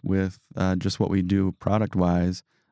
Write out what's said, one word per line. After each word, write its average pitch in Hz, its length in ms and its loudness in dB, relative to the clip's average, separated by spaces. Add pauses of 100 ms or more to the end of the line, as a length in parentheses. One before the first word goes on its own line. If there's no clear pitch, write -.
with, 95 380 -2 (160)
uh, 92 220 0
just 92 220 -4
what 104 100 0
we 98 120 2
do 95 380 0
product-wise. 90 840 0 (300)